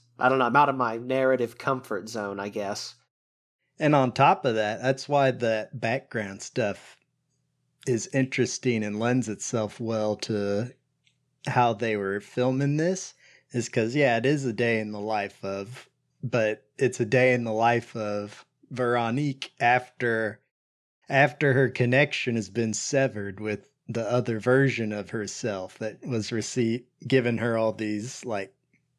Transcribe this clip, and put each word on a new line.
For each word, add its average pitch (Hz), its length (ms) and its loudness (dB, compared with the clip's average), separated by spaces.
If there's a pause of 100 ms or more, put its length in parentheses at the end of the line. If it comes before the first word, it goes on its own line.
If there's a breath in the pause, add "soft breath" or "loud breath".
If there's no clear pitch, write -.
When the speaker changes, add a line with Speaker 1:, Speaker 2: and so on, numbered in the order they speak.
(180)
Speaker 1:
I 127 120 4
don't 131 100 2
know, 127 60 4
I'm 117 100 0
out 143 140 6
of 135 80 -2
my 117 200 -2
narrative 123 600 0
comfort 123 500 -4
zone, 101 320 -6
I 101 100 -6
guess. 101 460 -8 (840)
Speaker 2:
And 151 160 4
on 131 200 4
top 151 320 4
of 117 100 2
that, 107 260 0
that's 135 280 -2
why 139 220 4
the 113 420 -2
background 113 680 -6
stuff - 540 -6 (880)
is 117 280 -2
interesting 127 720 0
and 104 120 -4
lends 117 300 0
itself 107 540 -6
well 110 340 -2
to 104 580 -2 (760)
how 123 260 4
they 107 240 -2
were 101 240 -2
filming 131 560 -2
this, 180 360 -4 (380 soft breath)
is 117 160 -2
'cause, 117 260 0
yeah, 135 220 4
it 117 100 0
is 139 200 0
a 117 80 -2
day 117 260 2
in 107 140 -6
the 104 80 -8
life 104 420 -6
of, 98 460 -10 (340)
but 110 420 0 (120)
it's 123 240 0
a 117 40 2
day 127 280 4
in 120 100 0
the 117 80 -4
life 117 460 2
of 104 480 -8 (260)
Veronique 127 880 -2
after, 117 840 0 (680)
after 139 420 4
her 131 160 6
connection 127 720 2
has 98 120 -4
been 110 240 -2
severed 104 680 -2
with 107 280 -6 (180)
the 110 240 -4
other 120 280 0
version 123 520 2
of 104 200 -6
herself 101 640 -6
that 107 260 -8
was 113 280 -4
rece-, 117 540 -2 (220)
giving 120 300 2
her 113 180 0
all 110 160 2
these, 107 540 -6
like, 98 300 -6 (440)